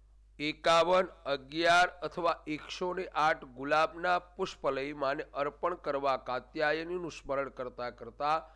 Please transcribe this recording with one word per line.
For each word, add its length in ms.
એકાવન, 680
અગિયાર 840
અથવા 600
એકસો 460
ને 120
આઠ 400
ગુલાબના 760
પુષ્પ 480
લઈ 260
માને 300
અર્પણ 520
કરવા. 420
કાત્યાયનીનું 920
સ્મરણ 380
કરતા 400
કરતા 680